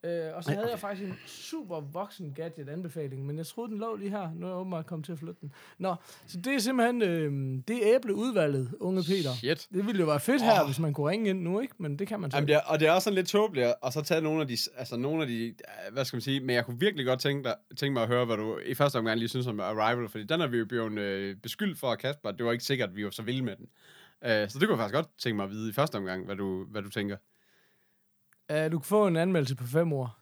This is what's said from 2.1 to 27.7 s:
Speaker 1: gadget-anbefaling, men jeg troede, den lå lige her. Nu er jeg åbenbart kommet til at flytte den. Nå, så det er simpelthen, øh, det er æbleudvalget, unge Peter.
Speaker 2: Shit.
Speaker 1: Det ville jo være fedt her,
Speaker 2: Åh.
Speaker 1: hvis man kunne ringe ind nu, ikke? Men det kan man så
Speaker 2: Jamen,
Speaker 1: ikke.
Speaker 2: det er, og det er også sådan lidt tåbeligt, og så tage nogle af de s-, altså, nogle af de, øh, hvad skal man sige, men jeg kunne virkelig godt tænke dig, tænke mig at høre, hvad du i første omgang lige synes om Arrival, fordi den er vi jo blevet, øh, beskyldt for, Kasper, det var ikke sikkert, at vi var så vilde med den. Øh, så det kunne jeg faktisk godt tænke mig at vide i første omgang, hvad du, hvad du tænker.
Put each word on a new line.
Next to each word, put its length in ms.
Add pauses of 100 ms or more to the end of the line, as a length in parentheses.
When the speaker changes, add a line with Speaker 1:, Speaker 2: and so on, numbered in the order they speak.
Speaker 1:
gadget-anbefaling, 920
men 120
jeg 100
troede, 240
den 80
lå 160
lige 140
her. 260
Nu 100
er 40
jeg 80
åbenbart 280
kommet 200
til 60
at 80
flytte 220
den. 100 (260)
Nå, 180 (320)
så 120
det 160
er 40
simpelthen, 420
øh, 300 (360)
det 80 (140)
er 60
æbleudvalget, 840
unge 240
Peter. 300
Speaker 2:
Shit. 400
Speaker 1:
Det 140
ville 120
jo 60
være 140
fedt 220
her, 200
Speaker 2:
Åh. 60
Speaker 1:
hvis 120
man 140
kunne 160
ringe 200
ind 120
nu, 180
ikke? 180
Men 220
det 80
kan 120
man 120
så 60
Speaker 2:
Jamen, 120
Speaker 1:
ikke. 100
Speaker 2:
det 80
er, 40
og 80
det 80
er 40
også 120
sådan 120
lidt 120
tåbeligt, 400 (140)
og 120
så 80
tage 200
nogle 200
af 60
de 100
s-, 200
altså, 200
nogle 240
af 60
de, 200
øh, 460
hvad 120
skal 120
man 40
sige, 180
men 160
jeg 100
kunne 140
virkelig 260
godt 140
tænke 240
dig, 120 (220)
tænke 160
mig 100
at 60
høre, 160
hvad 120
du 280
i 100
første 220
omgang 220
lige 100
synes 180
om 120
Arrival, 500
fordi 140
den 180
er 60
vi 100
jo 80
blevet, 320
øh, 460
beskyldt 360
for, 160
Kasper, 360
det 140
var 60
ikke 120
sikkert, 260
at 60
vi 100
var 60
så 100
vilde 220
med 120
den. 100 (600)
Øh, 240
så 100
det 80
kunne 100
jeg 0
faktisk 180
godt 240
tænke 160
mig 80
at 80
vide 180
i 40
første 220
omgang, 300
hvad 100
du, 300
hvad 160
du 80
tænker. 280 (1300)